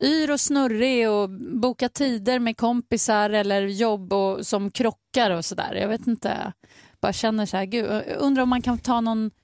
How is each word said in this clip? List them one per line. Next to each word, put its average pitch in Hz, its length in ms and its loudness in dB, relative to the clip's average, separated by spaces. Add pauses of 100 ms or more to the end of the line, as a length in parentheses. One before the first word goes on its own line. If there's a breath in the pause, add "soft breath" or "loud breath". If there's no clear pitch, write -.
Yr 302 300 2
och 285 80 0
snurrig 247 680 2
och 208 200 2
boka 240 600 -2
tider 247 500 0
med 233 180 -2
kompisar 226 720 2
eller 202 380 2
jobb 196 460 0
och, 196 340 0
som 202 240 -2
krockar 226 600 0
och 170 140 -2
sådär. - 300 -6
Jag 202 120 -2
vet 226 200 -4
inte. - 460 -2 (480 soft breath)
Bara 202 120 0
känner 220 320 -2
så 190 120 -4
här, 190 80 -2
gud, 214 260 -2
jag 214 120 -2 (140)
undrar 277 260 2
om 247 60 2
man 247 120 2
kan 247 160 0
ta 233 240 0
någon 220 300 -2 (120)